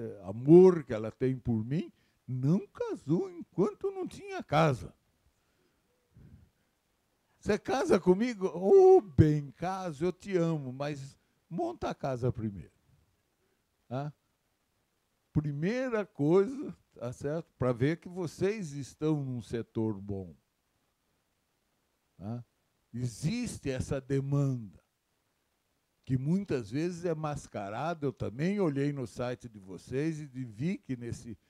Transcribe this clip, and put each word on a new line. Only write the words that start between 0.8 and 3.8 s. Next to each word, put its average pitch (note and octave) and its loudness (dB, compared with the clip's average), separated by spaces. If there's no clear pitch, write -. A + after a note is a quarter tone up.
que B2 -6
ela A2 -4
tem C3 -2
por A2+ -2
mim, D#3 -4
não C3+ 0
casou F#4 -4
enquanto F4+ -4